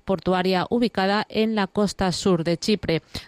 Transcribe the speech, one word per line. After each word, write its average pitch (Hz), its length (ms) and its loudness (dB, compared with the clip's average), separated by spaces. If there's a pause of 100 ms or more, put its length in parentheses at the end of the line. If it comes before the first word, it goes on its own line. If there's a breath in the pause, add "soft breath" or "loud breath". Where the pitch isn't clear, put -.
portuaria 185 640 0
ubicada 202 580 0
en 220 280 -2
la 202 120 2
costa 196 460 0
sur 175 320 2
de 170 120 0
Chipre, 170 440 -2 (260 loud breath)